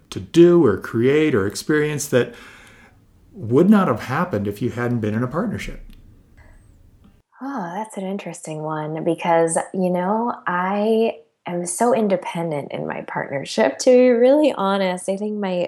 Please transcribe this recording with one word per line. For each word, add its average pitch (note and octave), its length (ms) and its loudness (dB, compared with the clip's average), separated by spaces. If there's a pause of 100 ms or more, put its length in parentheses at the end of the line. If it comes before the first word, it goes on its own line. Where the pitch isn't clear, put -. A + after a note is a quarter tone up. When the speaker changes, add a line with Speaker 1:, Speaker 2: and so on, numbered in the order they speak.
(120)
Speaker 1:
to - 80 -10
do E3+ 440 6
or G#2 140 4
create C#3 580 2
or G2 120 2
experience D3+ 640 -2
that A#2+ 240 2 (1000)
would D3+ 340 2
not G3+ 180 6
have A2+ 160 -2
happened B2+ 440 -4
if G2+ 140 -6
you A#2+ 100 -4
hadn't A#2+ 300 -4
been G#2 120 -2
in A2+ 80 -2
a B2+ 60 -4
partnership? F3+ 540 -6 (1600)
Speaker 2:
Oh, B3 340 -8
that's G#3+ 220 -10
an F#3+ 80 -8
interesting E3+ 560 -10
one D#3 420 -6
because, E3 540 2 (160)
you F#3 160 0
know, G3 440 -2 (140)
I G#3 720 0 (260)
am F3 200 -6
so A#3 280 0
independent F3 800 -2
in - 160 -8
my - 140 -8
partnership, - 800 -4
to C4 120 4
be B3 180 8
really B3+ 440 4
honest. G3 560 -2
I G3 80 -2
think G#3+ 200 -6
my, F#3 300 -2